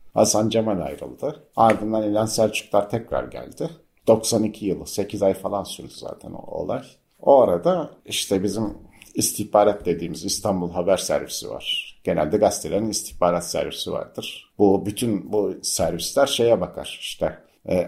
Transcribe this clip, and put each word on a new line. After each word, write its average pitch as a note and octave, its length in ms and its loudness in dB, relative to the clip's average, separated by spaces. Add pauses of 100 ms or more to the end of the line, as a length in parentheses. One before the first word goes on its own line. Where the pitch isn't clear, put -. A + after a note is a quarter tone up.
(140)
Hasan A2 360 4
Cemal A2 320 0
ayrıldı. C#2+ 640 -8 (120)
Ardından A2 480 2
İlhan G#2+ 220 2
Selçuklar G#2+ 640 0
tekrar F2+ 340 -4
geldi. B1+ 460 -10 (380)
Doksan A2+ 360 4
iki G#2+ 220 -4
yılı, D#2 220 -2
sekiz G2 360 -4
ay F#2+ 100 6
falan F#2+ 300 -4
sürdü - 320 -14
zaten - 360 -14
o - 300 -10
olay. G2 200 -6 (400)
O C3+ 200 8
arada C#3+ 480 2 (160)
işte - 380 -2
bizim G#2 300 -2 (420)
istihbarat - 680 2
dediğimiz F2 400 -4
İstanbul F#2+ 460 -2
Haber F2+ 260 2
Servisi - 520 -4
var. - 540 -8
Genelde E2 340 0
gazetelerin G2+ 520 2
istihbarat F2 560 -2
servisi E2 460 -6
vardır. - 640 -10
Bu, G2 280 4
bütün G#2 480 -2
bu G2+ 280 0
servisler E2+ 680 0
şeye A#2 340 4
bakar - 400 -8
işte, - 360 -4 (320)
e, F2 180 2